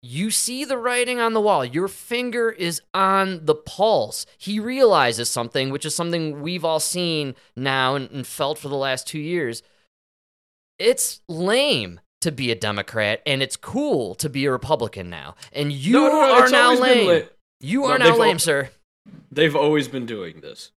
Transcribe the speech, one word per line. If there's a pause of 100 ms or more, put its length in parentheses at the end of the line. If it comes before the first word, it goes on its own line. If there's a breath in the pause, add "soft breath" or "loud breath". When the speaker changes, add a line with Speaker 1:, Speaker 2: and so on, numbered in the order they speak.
Speaker 1:
you
see
the
writing
on
the
wall.
Your
finger
is (140)
on
the
pulse. (140 soft breath)
He
realizes
something,
which
is
something
we've
all
seen (220 soft breath)
now
and,
and
felt
for
the
last
two
years. (1160)
It's
lame (200)
to
be
a
Democrat,
and
it's
cool
to
be
a
Republican
now. (180 loud breath)
And
you
Speaker 2:
No,
no,
no,
Speaker 1:
are
Speaker 2:
it's
Speaker 1:
now
Speaker 2:
always
been
Speaker 1:
lame.
Speaker 2:
lame. (360)
Speaker 1:
You
Speaker 2:
No,
Speaker 1:
are
now
Speaker 2:
they've
al-,
Speaker 1:
lame,
sir. (600)
Speaker 2:
They've
always
been
doing
this.